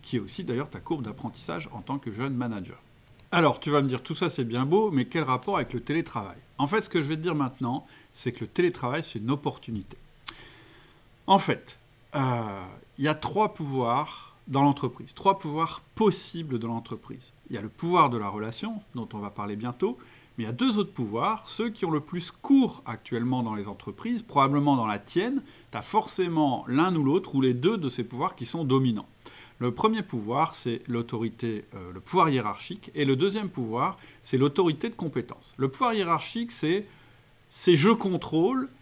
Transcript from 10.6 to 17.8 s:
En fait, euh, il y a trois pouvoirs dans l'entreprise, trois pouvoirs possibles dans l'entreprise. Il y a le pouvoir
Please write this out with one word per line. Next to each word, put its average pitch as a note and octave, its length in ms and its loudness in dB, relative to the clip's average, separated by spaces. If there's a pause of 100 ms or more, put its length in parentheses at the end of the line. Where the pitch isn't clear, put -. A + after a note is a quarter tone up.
En G3 120 8
fait, - 380 -4 (360)
euh, A#2 500 -2 (340)
il C#3 60 -2
y D3+ 60 4
a D3+ 60 2
trois G3+ 380 0
pouvoirs C3+ 840 -2 (120)
dans C3+ 140 2
l'entreprise, C3+ 540 0
trois F#3+ 240 2
pouvoirs D#3+ 420 -4 (140)
possibles E3 640 0
dans A#2 100 -6
l'entreprise. - 640 -10 (160)
Il A#2+ 60 -6
y - 40 -6
a - 20 -8
le G#2+ 60 -8
pouvoir E3 420 4